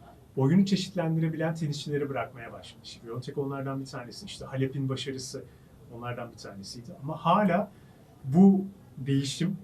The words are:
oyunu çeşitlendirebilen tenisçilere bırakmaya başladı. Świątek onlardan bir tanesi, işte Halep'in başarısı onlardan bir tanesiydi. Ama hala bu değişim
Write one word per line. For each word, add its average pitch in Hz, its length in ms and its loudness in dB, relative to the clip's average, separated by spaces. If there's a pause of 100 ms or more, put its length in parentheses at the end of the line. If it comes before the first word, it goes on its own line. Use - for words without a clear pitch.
(360)
oyunu 160 300 6
çeşitlendirebilen 160 880 0
tenisçilere 147 560 -4
bırakmaya 117 440 -8
başladı. - 300 -18
Świątek - 540 -12
onlardan 135 420 -4
bir 135 60 -8
tanesi, 120 400 -14
işte - 200 -14
Halep'in 131 440 -2
başarısı 131 560 -8 (500)
onlardan 120 360 -8
bir - 60 -20
tanesiydi. 104 540 -14 (120)
Ama 156 140 -6
hala 180 540 4 (520)
bu 190 420 8 (320)
değişim 139 680 0